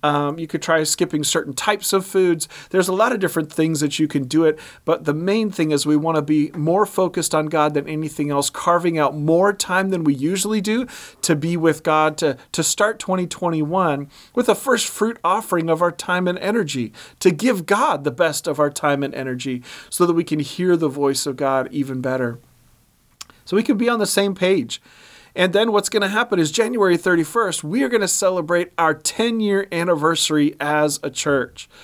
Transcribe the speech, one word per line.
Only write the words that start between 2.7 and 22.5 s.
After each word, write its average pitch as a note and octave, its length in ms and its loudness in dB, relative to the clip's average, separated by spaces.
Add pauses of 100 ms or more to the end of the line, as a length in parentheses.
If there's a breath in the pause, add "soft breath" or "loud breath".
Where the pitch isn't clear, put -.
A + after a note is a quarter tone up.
There's F3+ 180 2
a F#3+ 40 0
lot A3 200 2
of A#3 80 -2
different D#3+ 320 -2
things D#3+ 280 0
that D3 200 -2
you D#3 80 2
can C#3 160 -2
do D3+ 200 2
it. D#3 140 4 (260 loud breath)
But D#3+ 200 0
the D3+ 100 0
main G3 360 0
thing D#3+ 200 0
is C#3+ 160 0
we D3+ 100 4
wanna D#3 260 2
be D3+ 280 0
more E3+ 360 2
focused F3+ 480 -2
on D#3 120 2
God D3+ 280 0
than C#3+ 140 -2
anything D3+ 420 -4
else, C#3+ 200 0
carving E3+ 480 0
out C#3+ 160 2
more E3 380 4
time F#3+ 380 -2
than F3 120 -2
we D3 120 4
usually F#3+ 460 0
do A3 260 0 (360 loud breath)
to E3 140 2
be E3 200 -2
with D#3+ 260 2
God, D#3 360 2
to, D3 180 0 (160 loud breath)
to E3 100 -2
start G#3+ 360 0
twenty F#3 280 -4
twenty-one D#3+ 840 -2 (260 loud breath)
with A#3+ 140 0
a A3 60 6
first - 340 0
fruit A3+ 340 -2
offering F#3 480 0
of D#3+ 120 2
our F3 100 2
time F3+ 340 -2
and F3+ 120 -2
energy, D3 540 -2 (280 loud breath)
to F#3 100 6
give F#3 340 0
God G3+ 380 0
the C#3+ 80 -2
best D#3+ 380 -2
of C#3+ 100 -4
our D3 120 2
time C#3+ 340 -2
and C#3 100 -6
energy B2+ 480 -6 (260 loud breath)
so - 160 0
that E3+ 100 2
we E3+ 100 2
can D3+ 160 -2
hear F3 360 0
the D#3+ 120 0
voice C#3 380 -2
of C3+ 100 -6
God C3+ 340 0
even C3+ 300 -4
better, B2+ 400 -2 (1040 soft breath)